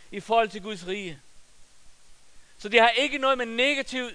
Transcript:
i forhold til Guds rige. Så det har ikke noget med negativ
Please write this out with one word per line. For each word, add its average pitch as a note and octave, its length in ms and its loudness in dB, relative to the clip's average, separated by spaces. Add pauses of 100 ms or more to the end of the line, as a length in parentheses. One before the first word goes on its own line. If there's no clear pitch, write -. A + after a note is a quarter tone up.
(120)
i G3+ 80 -10
forhold A3+ 300 2
til G3+ 120 -12
Guds F3+ 260 -10
rige. F#3 320 -8 (1400)
Så G#3 120 -12
det A3+ 100 6
har A#3 100 8
ikke C4+ 280 0
noget C4+ 200 2
med B3 80 -4
negativ B3+ 680 -2